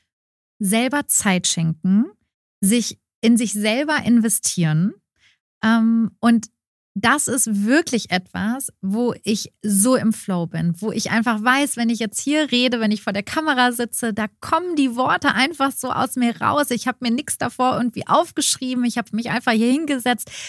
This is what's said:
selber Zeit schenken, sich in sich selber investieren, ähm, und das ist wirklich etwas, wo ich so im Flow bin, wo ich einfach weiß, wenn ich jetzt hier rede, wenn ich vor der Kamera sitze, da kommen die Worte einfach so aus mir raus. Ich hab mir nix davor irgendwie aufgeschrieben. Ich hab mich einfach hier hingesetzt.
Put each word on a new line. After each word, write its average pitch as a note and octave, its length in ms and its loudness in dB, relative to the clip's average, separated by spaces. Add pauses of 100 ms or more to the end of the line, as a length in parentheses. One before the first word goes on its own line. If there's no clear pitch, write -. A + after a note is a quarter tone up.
(580)
selber A#3 500 0
Zeit F3+ 380 2
schenken, F#3 600 2 (560)
sich G#3+ 360 0 (220)
in A#3 160 4
sich A3 160 0
selber A#3+ 500 0
investieren, G#3+ 920 2 (680)
ähm, A3+ 580 2
und A#3 300 2 (480)
das B3 300 2
ist G#3 380 0
wirklich C4 440 2
etwas, F#3 720 -4
wo A3 320 -2 (100)
ich - 300 -4 (100)
so G#3 340 2
im A3 180 0
Flow F3 320 -4
bin, E3+ 340 -4
wo G#3+ 120 -4
ich - 180 -4
einfach A3 320 0
weiß, C4 340 2
wenn A#3 140 0
ich A#3 80 -2
jetzt A3 200 -4
hier D4 320 0
rede, B3 300 2
wenn A3 100 0
ich G#3+ 120 -2
vor G3+ 100 -4
der G3+ 100 -4
Kamera C4 500 0
sitze, A#3 420 -4
da G#3+ 140 -4 (120)
kommen E4+ 360 -2
die C4+ 200 0
Worte C#4+ 380 2
einfach C4+ 380 0
so C4 200 -6
aus - 240 -2
mir A#3+ 240 0
raus. C#4 300 2
Ich B3 180 -4
hab - 140 -6
mir B3 80 -2
nix - 260 -4
davor - 400 -2
irgendwie - 300 -4
aufgeschrieben. B3+ 800 0
Ich A#3 100 -2
hab A#3+ 160 -8
mich A3+ 160 -4
einfach B3 240 0
hier A3+ 180 2
hingesetzt. C4 600 -2 (180)